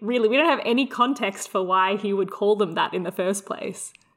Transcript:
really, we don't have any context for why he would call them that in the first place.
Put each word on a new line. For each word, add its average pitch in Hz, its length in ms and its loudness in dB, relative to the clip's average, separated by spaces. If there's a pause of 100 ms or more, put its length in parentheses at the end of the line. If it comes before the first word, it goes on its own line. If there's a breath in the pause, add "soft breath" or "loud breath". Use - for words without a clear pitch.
really, 226 280 2
we 247 80 4
don't 320 120 4
have 269 140 2
any 247 220 2
context 240 640 -2
for 190 140 -2
why 185 340 2
he 202 160 -4
would 190 160 0
call 208 260 0
them 196 200 0
that 165 180 -2
in 180 80 -4
the 175 100 -6
first 196 360 -4
place. - 440 -10 (260)